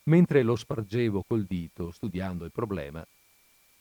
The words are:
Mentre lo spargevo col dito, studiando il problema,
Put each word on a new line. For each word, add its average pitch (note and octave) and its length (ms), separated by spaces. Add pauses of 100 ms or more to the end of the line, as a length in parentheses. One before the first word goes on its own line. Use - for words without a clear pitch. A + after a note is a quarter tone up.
Mentre D3+ 380
lo A#2+ 140
spargevo A2 720
col A2+ 180
dito, F2 480
studiando F2+ 520
il E2 60
problema, E2 560 (760)